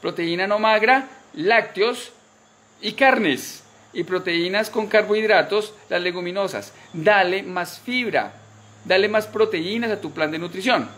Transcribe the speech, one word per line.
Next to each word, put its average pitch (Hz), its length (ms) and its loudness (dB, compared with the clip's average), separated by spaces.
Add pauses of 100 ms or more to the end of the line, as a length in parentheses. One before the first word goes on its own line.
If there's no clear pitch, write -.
Proteína 170 460 -4
no 208 140 0
magra, 220 480 4 (260)
lácteos 220 760 0 (680)
y 214 120 -6
carnes. 214 720 2 (280)
Y 175 120 -4
proteínas 180 680 -2
con 214 160 -4
carbohidratos, 208 880 2 (140)
las 175 120 -2
leguminosas. 180 720 -6 (200)
Dale 185 500 2
más 185 380 -8
fibra, 196 540 -2 (500)
dale 196 240 2
más 214 180 0
proteínas 214 640 -2
a 208 100 -4
tu 156 120 -10
plan 156 180 -2
de 160 80 -6
nutrición. 180 600 -2